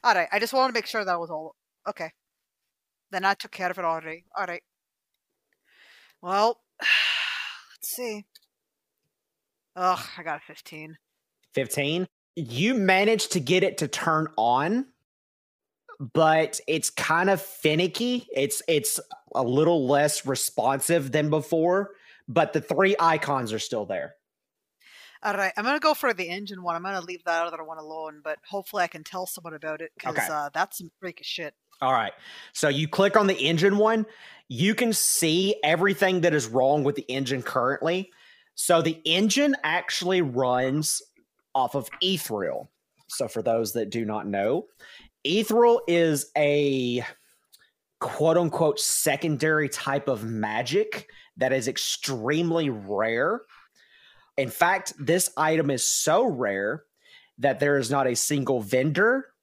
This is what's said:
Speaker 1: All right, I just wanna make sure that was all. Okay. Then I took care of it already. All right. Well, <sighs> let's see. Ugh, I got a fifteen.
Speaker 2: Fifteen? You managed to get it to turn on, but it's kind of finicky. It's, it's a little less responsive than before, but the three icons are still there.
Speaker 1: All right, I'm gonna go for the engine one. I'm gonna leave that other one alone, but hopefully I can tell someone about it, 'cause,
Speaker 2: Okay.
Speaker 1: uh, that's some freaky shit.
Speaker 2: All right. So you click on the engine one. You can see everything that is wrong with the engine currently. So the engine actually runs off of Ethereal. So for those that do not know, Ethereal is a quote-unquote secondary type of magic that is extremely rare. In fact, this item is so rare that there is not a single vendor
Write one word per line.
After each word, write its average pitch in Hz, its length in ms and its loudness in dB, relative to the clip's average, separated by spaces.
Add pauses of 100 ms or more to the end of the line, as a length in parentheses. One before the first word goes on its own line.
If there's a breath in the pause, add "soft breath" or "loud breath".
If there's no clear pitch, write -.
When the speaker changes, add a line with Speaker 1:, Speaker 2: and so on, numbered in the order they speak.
Speaker 1:
All 233 100 4
right, 175 180 2
I 202 80 0
just 233 140 -4
wanna 262 200 4
make 226 120 -2
sure 214 180 -4
that 180 160 -2
was 165 100 -8
all. 160 260 -10 (320)
Okay. 165 240 -10 (1000)
Then 190 140 -6
I 196 80 4
took - 180 -8
care 180 200 -4
of 180 60 -6
it 185 80 -6
already. 160 400 -4 (120)
All 196 80 -4
right. 175 180 -10 (1600 soft breath)
Well, 202 480 0
<sighs> - 120 -20
let's - 1120 -2
see. 220 300 -8 (1500)
Ugh, 180 240 2 (180)
I 170 60 -14
got 151 140 -6
a - 80 -14
fifteen. 156 520 -18 (560)
Speaker 2:
Fifteen? 143 540 -2 (280)
You 156 380 0
managed 202 600 4
to 180 60 2
get 175 240 2
it - 160 -2
to 151 80 -2
turn 160 400 0 (100)
on, 139 480 2 (1120)
but 160 680 2
it's 156 220 -2
kind 175 400 0
of 185 120 2
finicky. 185 920 0
It's, 143 340 -2
it's 147 320 0 (360)
a 131 80 0
little 143 440 4
less 143 380 2
responsive 135 840 0
than 151 180 2
before, 165 640 2 (360 loud breath)
but 156 260 2
the 151 80 0
three 190 380 2
icons 143 520 2
are 110 80 -4
still 107 260 -4
there. 87 300 -6 (1080 loud breath)
Speaker 1:
All 208 120 -2
right, 196 240 0
I'm 208 80 -4
gonna 285 160 0
go 311 120 4
for 254 200 0
the 175 160 -6
engine 190 340 -10
one. 170 140 -2
I'm 175 60 -8
gonna 190 180 -6
leave 170 240 -14
that 170 200 0
other 165 180 -10
one 160 140 -12
alone, 156 460 -12
but 151 160 -8 (100)
hopefully 196 340 -4
I 170 40 0
can 165 160 -12
tell 185 220 -10
someone 165 280 -12
about 156 280 -8
it, 160 180 -12
'cause, - 160 -6
Speaker 2:
Okay. 127 140 -2
Speaker 1:
uh, 151 240 -4
that's 180 240 -4
some 170 220 -14
freaky 175 260 -12
shit. 156 280 -8 (280)
Speaker 2:
All 131 120 2
right. 113 200 0 (400 loud breath)
So - 160 2
you 147 180 0
click 196 300 4
on 208 100 6
the 190 80 4 (120)
engine 175 300 4
one. 220 280 4 (420 loud breath)
You 175 280 0
can 233 180 2
see 185 720 2
everything 185 580 2
that 165 120 4
is 135 140 0
wrong 135 380 2
with 143 100 0
the - 140 -8
engine 131 340 -4
currently. 156 720 -2 (420 soft breath)
So 165 260 4
the 160 240 -2
engine 220 580 4
actually 175 580 0
runs 131 800 0 (540)
off 135 200 0
of 135 140 -4 (120)
Ethereal. 107 680 -4 (400)
So - 180 -6
for 113 140 -6
those 113 320 0
that 110 160 -2
do 113 160 -4
not 107 220 -4
know, 104 400 0 (580 loud breath)
Ethereal 226 600 4
is 165 500 2
a 139 680 2 (960 loud breath)
quote-unquote 160 800 2
secondary 151 880 0
type 139 400 -4
of 113 160 -2
magic 117 840 -2 (280 loud breath)
that 127 140 2
is 131 160 0
extremely 151 1000 -2
rare. 113 720 -2 (960 soft breath)
In 127 120 -2
fact, 180 500 0
this 165 380 0
item 156 320 2
is 127 160 -2
so 175 400 2
rare 117 580 -2 (560 soft breath)
that 131 200 2
there 143 180 4
is 120 120 0
not 139 180 2
a 120 80 0
single 135 460 0
vendor 156 800 2